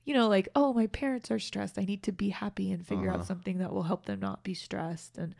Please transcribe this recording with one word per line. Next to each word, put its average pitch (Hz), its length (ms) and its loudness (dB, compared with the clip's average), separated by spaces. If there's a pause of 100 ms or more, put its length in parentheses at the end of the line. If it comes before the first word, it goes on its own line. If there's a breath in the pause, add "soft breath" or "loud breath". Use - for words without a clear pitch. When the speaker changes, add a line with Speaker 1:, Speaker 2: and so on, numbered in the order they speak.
Speaker 1:
you 294 80 -2
know, 240 160 6
like, 196 260 6
oh, 277 200 6
my 220 140 4
parents 262 420 -2
are 220 80 2
stressed. 202 400 -4
I 196 80 0
need 202 160 -4
to 208 100 0
be 196 160 -2
happy 190 420 -2
and 175 160 -4
figure 190 220 -2
out 185 80 0
Speaker 2:
Uh-huh. 175 80 -4
Speaker 1:
something 180 340 -4
that 185 140 -2
will 190 120 -2
help 175 200 -2
them 202 160 -6
not 190 240 -4
be 190 80 -4
stressed." 165 640 -8
And 170 240 -6